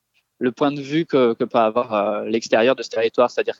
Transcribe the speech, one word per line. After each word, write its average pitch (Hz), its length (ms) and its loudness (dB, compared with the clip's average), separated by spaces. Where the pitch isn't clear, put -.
le 123 100 0
point 143 220 0
de 147 80 -8
vue 147 260 -4
que, 123 280 2
que 127 100 -4
peut 120 140 -2
avoir, 117 360 0
euh, 104 300 -2
l'extérieur 113 500 0
de 123 80 -8
ce - 60 -12
territoire. 113 420 0
C'est-à-dire 113 300 -4